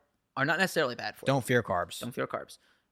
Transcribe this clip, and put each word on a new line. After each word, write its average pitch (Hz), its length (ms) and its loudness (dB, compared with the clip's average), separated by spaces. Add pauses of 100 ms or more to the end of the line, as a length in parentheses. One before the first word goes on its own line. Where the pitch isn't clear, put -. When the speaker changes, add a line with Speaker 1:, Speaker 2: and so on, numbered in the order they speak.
(340)
Speaker 1:
are 135 100 2
not 160 120 2
necessarily 160 380 2
bad 107 200 -6
for - 80 -18
you. - 40 -2
Speaker 2:
Don't 135 160 4
fear 123 180 4
carbs. 87 380 -2
Speaker 1:
Don't 120 140 -8
fear 131 140 -4
carbs. - 300 -8 (340)